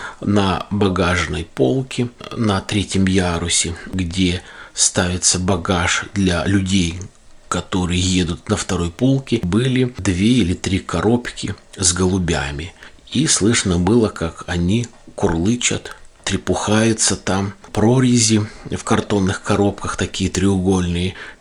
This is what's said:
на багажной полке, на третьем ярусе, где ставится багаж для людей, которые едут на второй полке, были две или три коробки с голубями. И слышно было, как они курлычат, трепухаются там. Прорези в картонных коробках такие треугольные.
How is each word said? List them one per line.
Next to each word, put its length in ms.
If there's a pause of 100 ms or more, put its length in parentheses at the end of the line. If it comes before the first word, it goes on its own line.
(200)
на 520
багажной 760
полке, 640 (260)
на 240
третьем 460
ярусе, 680 (100)
где 560 (320)
ставится 640
багаж 680 (100)
для 300
людей, 540 (480)
которые 520
едут 500
на 80
второй 340
полке, 500
были 560
две 300
или 260
три 260
коробки 760 (200)
с 180
голубями. 800 (380)
И 140
слышно 540
было, 300
как 360
они 420 (280)
курлычат, 800 (280)
трепухаются 920
там. 400 (180)
Прорези 720 (220)
в 140
картонных 580
коробках 560
такие 320
треугольные. 840 (260)